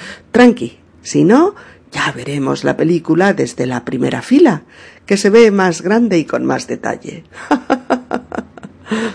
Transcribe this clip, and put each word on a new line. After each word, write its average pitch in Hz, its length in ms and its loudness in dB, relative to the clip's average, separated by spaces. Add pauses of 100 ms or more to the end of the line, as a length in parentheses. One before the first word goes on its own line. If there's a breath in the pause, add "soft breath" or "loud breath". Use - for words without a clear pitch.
(320 loud breath)
tranqui. 233 480 4 (220)
Si - 200 -2
no, 285 320 4 (380 loud breath)
ya 139 180 -6
veremos 139 540 -6
la 165 120 0
película 170 580 0
desde 131 320 -4
la 127 180 -6
primera 127 380 -4
fila, 220 400 2 (420 loud breath)
que 196 140 0
se 202 100 2
ve 220 220 6
más 185 320 0
grande 208 360 0
y 147 60 0
con 123 200 -6
más 131 220 -4
detalle. - 580 -10 (260 loud breath)
<laughs> 247 540 -4 (1120 loud breath)